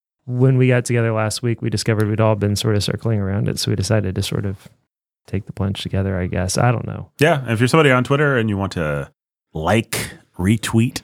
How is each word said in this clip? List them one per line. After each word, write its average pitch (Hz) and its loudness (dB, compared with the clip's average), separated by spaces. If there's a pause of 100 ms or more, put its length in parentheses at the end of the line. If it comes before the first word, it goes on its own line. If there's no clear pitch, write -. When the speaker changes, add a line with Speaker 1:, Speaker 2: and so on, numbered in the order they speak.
(260)
Speaker 1:
when 127 2
we 127 4
got 123 2
together 117 0
last 110 -2
week, 117 -2
we 120 -4
discovered 107 0
we'd 107 0
all 110 4
been 104 0
sort 107 0
of 101 0
circling 113 -2
around 98 -2
it. 104 -4
So - -4
we 107 0
decided 98 0
to 101 -2
sort - -4
of 95 -8 (580)
take - -6
the - -14
plunge 98 -4
together, 95 -2
I 90 -2
guess. 90 -2
I 120 4
don't 113 -4
know. - -10 (100)
Speaker 2:
Yeah. 135 2
If 113 0
you're 123 4
somebody 151 4
on 127 4
Twitter 139 0
and 110 0
you 101 0
want 95 -2
to 73 -4 (440)
like, 90 -2 (280)
retweet, 113 0